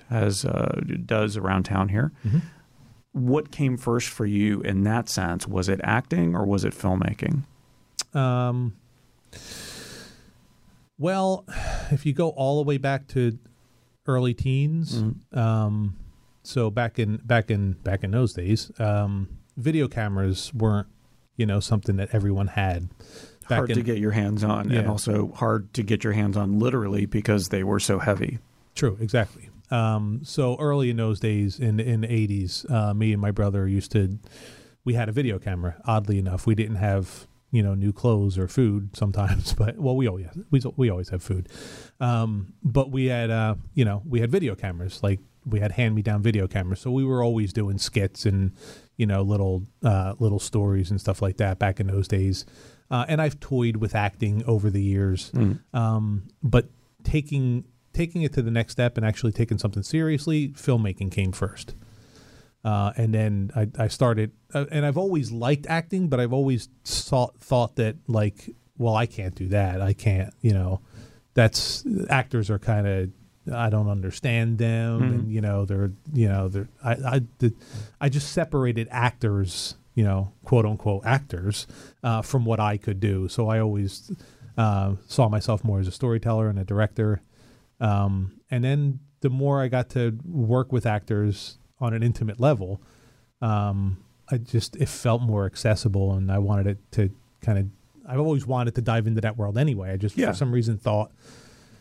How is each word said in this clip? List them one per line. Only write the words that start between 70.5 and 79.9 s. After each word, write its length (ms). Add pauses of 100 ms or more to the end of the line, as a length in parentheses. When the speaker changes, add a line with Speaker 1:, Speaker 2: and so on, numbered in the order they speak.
Speaker 2:
know, 280 (520)
that's, 520 (240)
actors 400
are 100
kinda, 500 (420)
I 180
don't 200
understand 680
them." 420
Speaker 1:
Mm-hmm. 140
Speaker 2:
And, 180
you 100
know, 240
they're, 260 (220)
you 140
know, 220
they're, 180 (160)
I, 80
I, 300 (180)
the, 140 (480)
I 80
just 240
separated 580
actors, 840 (200)